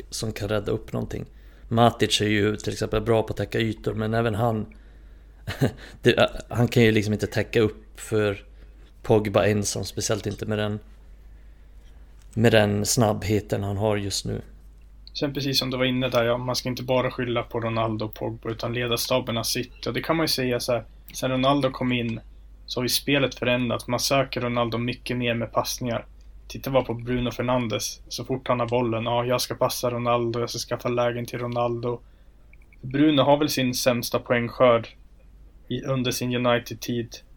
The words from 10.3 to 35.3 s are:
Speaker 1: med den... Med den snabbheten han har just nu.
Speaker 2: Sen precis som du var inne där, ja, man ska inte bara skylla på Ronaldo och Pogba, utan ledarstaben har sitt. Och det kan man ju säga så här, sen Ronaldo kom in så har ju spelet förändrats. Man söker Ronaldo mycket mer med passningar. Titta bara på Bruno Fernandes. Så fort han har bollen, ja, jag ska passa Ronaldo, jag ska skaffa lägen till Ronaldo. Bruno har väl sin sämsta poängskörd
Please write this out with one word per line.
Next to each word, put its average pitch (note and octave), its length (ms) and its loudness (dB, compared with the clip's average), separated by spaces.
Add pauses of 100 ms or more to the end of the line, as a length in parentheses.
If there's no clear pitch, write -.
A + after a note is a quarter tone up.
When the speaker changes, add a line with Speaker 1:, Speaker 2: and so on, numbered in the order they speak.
Speaker 1:
med G#2+ 120 -2
den... G#2+ 200 -2 (1600)
Med A2+ 180 6
den G#2 340 4
snabbheten G#2 800 2
han G2+ 120 -4
har G#2 200 2
just G2 280 -4
nu. G#2+ 180 -6 (760)
Speaker 2:
Sen C#3+ 160 -2
precis C3+ 240 -2
som B2+ 120 -2
du B2+ 60 -2
var B2+ 80 2
inne B2+ 240 2
där, B2 160 2
ja, A#2+ 140 2
man B2 180 -4
ska - 120 -4
inte B2 140 -4
bara B2+ 280 0
skylla A#2+ 320 -2
på A#2 180 -6
Ronaldo A2+ 440 -2
och A2 100 -8
Pogba, A#2 360 -8
utan A#2 220 -6
ledarstaben A#2+ 640 0
har A2 80 -2
sitt. - 420 -4
Och A#2+ 80 -4
det B2+ 80 -4
kan E3 140 0
man D#3+ 80 2
ju C3+ 40 0
säga B2 320 0
så B2 120 -2
här, A2+ 120 0 (300)
sen C3 160 -2
Ronaldo C3+ 400 2
kom B2+ 220 -2
in A#2 280 -2 (460)
så - 140 -6
har B2+ 40 -2
ju A#2+ 40 0
spelet C3+ 460 2
förändrats. B2 520 0
Man A#2+ 140 -2
söker C3+ 400 0
Ronaldo A#2+ 380 0
mycket B2 380 -4
mer A#2+ 180 0
med A#2 180 -4
passningar. A#2 540 -4 (420)
Titta B2 220 -8
bara C3 140 2
på A#2 100 -4
Bruno A#2+ 360 -2
Fernandes. A#2+ 800 -2
Så - 160 -8
fort C3 240 -6
han B2 120 2
har A#2 80 -2
bollen, A#2 360 0
ja, A#2+ 200 0
jag B2 160 0
ska - 140 -6
passa B2 360 0
Ronaldo, A#2+ 500 0
jag A#2+ 100 -4
ska A#2+ 80 -8
skaffa B2 300 -6
lägen A#2+ 380 0
till A#2+ 120 -8
Ronaldo. A#2+ 640 -2 (800)
Bruno C#3 420 4
har C#3+ 140 6
väl D3+ 120 0
sin B2+ 260 0
sämsta A#2+ 440 0
poängskörd A#2+ 680 2 (800)